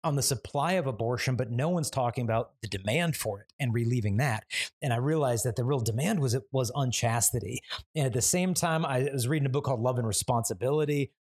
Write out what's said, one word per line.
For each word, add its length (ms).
on 120
the 60
supply 520
of 120
abortion, 500
but 140
no 200
one's 200
talking 360
about 260
the 60
demand 480
for 260
it 180
and 140
relieving 440
that. 260
And 140
I 40
realized 480
that 100
the 80
real 160
demand 400
was, 160
it 160
was 240
unchastity. 880
And 100
at 80
the 80
same 320
time, 320
I 260
was 160
reading 200
a 20
book 160
called 160
Love 160
and 100
Responsibility 1040